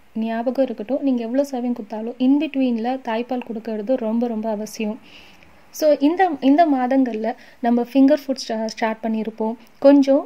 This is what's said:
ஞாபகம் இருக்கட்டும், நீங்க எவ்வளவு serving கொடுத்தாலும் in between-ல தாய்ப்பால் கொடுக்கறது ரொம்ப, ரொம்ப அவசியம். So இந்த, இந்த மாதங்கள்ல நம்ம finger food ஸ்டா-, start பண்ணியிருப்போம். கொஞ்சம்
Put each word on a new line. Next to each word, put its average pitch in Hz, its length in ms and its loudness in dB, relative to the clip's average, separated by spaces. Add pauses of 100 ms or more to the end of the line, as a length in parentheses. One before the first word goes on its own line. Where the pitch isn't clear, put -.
(160)
ஞாபகம் 226 500 -2
இருக்கட்டும், 247 360 -6
நீங்க 254 220 0
எவ்வளவு 262 240 -2
serving 247 260 -4
கொடுத்தாலும் 226 460 -10
in 262 180 4
between-ல 262 640 -2
தாய்ப்பால் 240 420 -6
கொடுக்கறது 220 500 -4
ரொம்ப, 233 320 -2
ரொம்ப 220 220 -6
அவசியம். 214 480 -6 (800)
So 302 240 4
இந்த, 349 320 2 (100)
இந்த 294 240 6
மாதங்கள்ல 254 640 0 (320)
நம்ம 240 220 2
finger 269 360 4
food 269 300 -8
ஸ்டா-, 220 180 -4
start 220 360 -4
பண்ணியிருப்போம். 220 540 -4 (240)
கொஞ்சம் 277 460 6